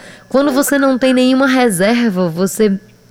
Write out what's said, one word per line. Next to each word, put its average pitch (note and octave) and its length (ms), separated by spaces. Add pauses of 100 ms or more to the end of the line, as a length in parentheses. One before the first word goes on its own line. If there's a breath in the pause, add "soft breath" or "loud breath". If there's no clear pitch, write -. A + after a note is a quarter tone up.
(280 loud breath)
Quando C#4+ 220
você C#4 260
não C4+ 220
tem C4 160
nenhuma C4 320
reserva, A3+ 840
você F#3+ 520 (300)